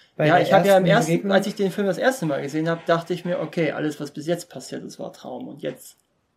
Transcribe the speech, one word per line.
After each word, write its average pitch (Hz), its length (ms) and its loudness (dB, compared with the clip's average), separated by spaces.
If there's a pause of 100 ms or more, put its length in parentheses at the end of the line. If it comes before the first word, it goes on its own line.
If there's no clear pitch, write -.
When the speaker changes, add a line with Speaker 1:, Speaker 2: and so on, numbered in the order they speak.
(160)
Speaker 1:
Bei 156 100 2
Speaker 2:
Ja, 156 80 6
Speaker 1:
der 180 80 6
Speaker 2:
ich - 100 0
hab 185 140 6
ja 196 120 8
im 190 60 4
Speaker 1:
ersten 170 60 2
Speaker 2:
ersten, 165 220 4
Speaker 1:
Begegnung. 196 200 0
Speaker 2:
als 196 140 2
ich 208 80 -6
den 190 160 0
Film 202 160 -2
das 175 120 0
erste 247 280 0
Mal 139 160 -2
gesehen 156 260 -4
hab, 165 180 -4
dachte 165 280 0
ich 175 100 -8
mir, 175 140 -2
okay, 156 340 -2
alles, 151 280 -6
was 147 100 -10
bis 147 160 -14
jetzt 170 240 -4
passiert 131 320 -12
ist, - 160 -16
war 117 140 -12
Traum. 123 340 -14
Und 143 160 -16
jetzt - 340 -10 (400)